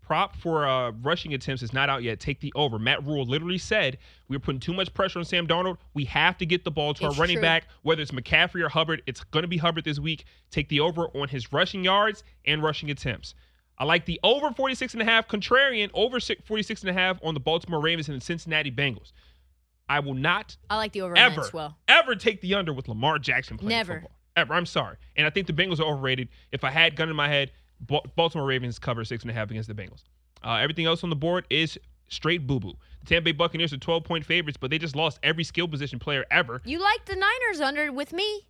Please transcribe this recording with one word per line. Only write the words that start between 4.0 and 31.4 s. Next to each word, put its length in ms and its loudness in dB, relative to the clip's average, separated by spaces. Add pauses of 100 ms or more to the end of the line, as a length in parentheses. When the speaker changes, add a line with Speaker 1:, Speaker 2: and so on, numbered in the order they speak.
Speaker 1:
"We're 120 -4
putting 200 -4
too 140 -4
much 200 -2
pressure 260 0
on 60 -6
Sam 220 -2
Darnold. 300 2 (160)
We 120 -2
have 340 2
to 60 -2
get 180 0
the 80 -4
ball 240 0
to 120 -4
Speaker 2:
It's 80 0
Speaker 1:
our 60 -4
running 160 4
Speaker 2:
true. 40 2
Speaker 1:
back, 260 4 (160)
whether 180 2
it's 100 -6
McCaffrey 520 2
or 60 0
Hubbard. 380 0
It's 160 -8
gonna 240 -2
be 100 -2
Hubbard 260 0
this 160 -2
week." 260 -6 (260)
Take 180 -2
the 100 2
over 360 2
on 140 -2
his 240 -6
rushing 300 2
yards 400 2 (220)
and 160 0
rushing 300 -2
attempts. 420 -6 (440)
I 80 -4
like 200 4
the 180 -6
over 280 4
forty-six 420 -2
and 80 -2
a 40 2
half, 220 4
contrarian, 680 2
over 260 2
si-, 260 -4
forty-six 360 -4
and 80 -2
a 40 0
half 300 2
on 100 0
the 80 -2
Baltimore 400 0
Ravens 260 2
and 120 -6
the 40 -12
Cincinnati 480 -2
Bengals. 400 -2 (760)
I 100 4
will 160 -2
not 420 0 (120)
Speaker 2:
I 80 0
like 160 -2
the 80 -4
over 100 -4
on 40 2
that 180 10
Speaker 1:
ever, 80 -2
Speaker 2:
as 120 -6
well. 240 -8 (100)
Speaker 1:
ever 280 6
take 260 0
the 140 0
under 180 -2
with 140 -8
Lamar 320 2
Jackson 380 -2
playing 200 -6
Speaker 2:
Never. 180 -2
Speaker 1:
football. 160 -16 (240)
Ever. 200 2
I'm 100 2
sorry. 320 -4 (180)
And 120 4
I 20 2
think 160 -2
the 80 -4
Bengals 260 0
are 40 2
overrated. 460 -2 (220)
If 120 -6
I 80 0
had 240 4
gun 140 0
in 60 -4
my 140 2
head, 220 0 (300)
Ba-, 200 0 (140)
Baltimore 320 0
Ravens 320 -2
cover 260 -4
six 180 -8
and 60 -8
a 60 -6
half 160 -4
against 160 -6
the 80 -8
Bengals. 280 -14 (400)
Uh, 120 -2
everything 300 0
else 180 2
on 80 -2
the 40 0
board 360 0